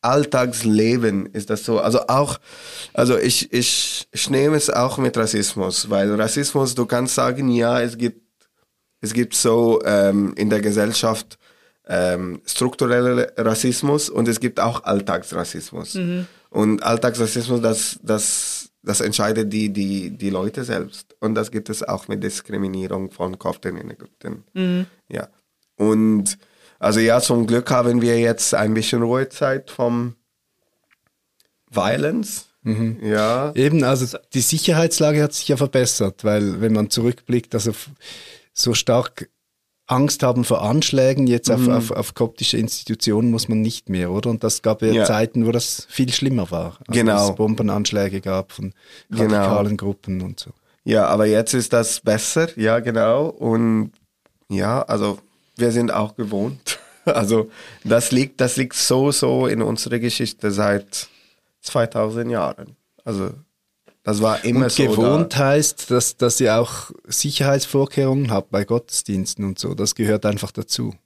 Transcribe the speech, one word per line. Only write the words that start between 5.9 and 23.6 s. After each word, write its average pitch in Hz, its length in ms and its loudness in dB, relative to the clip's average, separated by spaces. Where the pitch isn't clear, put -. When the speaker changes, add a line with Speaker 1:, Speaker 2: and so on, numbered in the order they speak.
Speaker 1:
Rassismus, 135 560 0
du 120 100 0
kannst 123 300 -2
sagen, 127 340 0
ja, 120 320 2
es 117 160 -4
gibt, 117 240 -4
es 107 120 -6
gibt 117 220 0
so, 117 480 4
ähm, 101 540 2
in 107 120 0
der 107 120 2
Gesellschaft, 107 760 -2
ähm, 90 580 -2
strukturelle 123 920 0
Rassismus 123 720 0
und 117 180 0
es 113 120 0
gibt 123 200 -4
auch 117 240 -2
Alltagsrassismus. 90 1120 -6
Speaker 2:
Mhm. 180 320 -4
Speaker 1:
Und 107 340 0
Alltagsrassismus, 117 760 0
das, 113 420 -2
das, - 680 -2
das 104 180 0
entscheidet 107 500 0
die, 107 200 0
die, 98 400 -4
die 98 180 -6
Leute 98 340 -4
selbst. 101 560 -8
Und 110 160 -2
das 110 160 -4
gibt 107 180 -8
es 107 140 -6
auch - 240 -6
mit 101 160 -6
Diskriminierung 95 880 -6
von 92 260 -8
Kopten - 400 -8